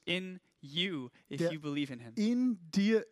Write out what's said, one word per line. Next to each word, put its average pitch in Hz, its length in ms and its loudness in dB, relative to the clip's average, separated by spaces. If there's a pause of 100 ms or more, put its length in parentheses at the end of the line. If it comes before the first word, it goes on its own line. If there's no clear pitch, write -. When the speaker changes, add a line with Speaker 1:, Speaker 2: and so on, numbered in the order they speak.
Speaker 1:
in 185 340 -4 (220)
you 147 500 -4 (200)
if 143 80 -6
Speaker 2:
Der 165 140 2
Speaker 1:
you 156 80 -8
believe 143 320 -2
in 117 80 -10
him. 117 160 -14
Speaker 2:
in 240 420 2 (120)
dir 208 420 4